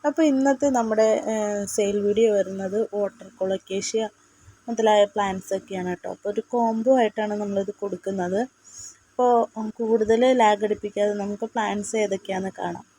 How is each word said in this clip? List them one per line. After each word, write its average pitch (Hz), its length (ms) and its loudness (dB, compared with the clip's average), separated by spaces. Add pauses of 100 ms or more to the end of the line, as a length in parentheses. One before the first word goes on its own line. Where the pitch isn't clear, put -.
അപ്പോൾ 302 200 2
ഇന്നത്തെ 277 460 2
നമ്മുടെ, 220 360 2 (220)
ഏഹ്, 208 380 -2
സെയിൽ 202 340 0
വീഡിയോ 208 320 4
വരുന്നത് 190 460 -2 (120)
വാട്ടർ 196 440 -6
കൊളോക്കേഷ്യ 190 720 -4 (540)
മുതലായ 220 420 4
പ്ലാന്റ്സ് 196 500 -4
ഒക്കെയാണ് 185 360 -6
കേട്ടോ. 180 200 -8
അപ്പോൾ 202 200 -8
ഒരു 214 180 -4
കോംബോ 233 480 2
ആയിട്ടാണ് 214 400 0
നമ്മളിത് 202 400 -4
കൊടുക്കുന്നത്. 190 640 -4 (640)
അപ്പോൾ, 247 280 0 (240)
ഉം, 220 180 -6
കൂടുതൽ 226 500 2 (120)
ലാഗ് 214 300 4
അടിപ്പിക്കാതെ 208 480 -2
നമുക്ക് 208 360 -6
പ്ലാന്റ്സ് 202 460 -4
ഏതൊക്കെയാണെന്ന് 190 600 -2
കാണാം. 175 280 -8 (140)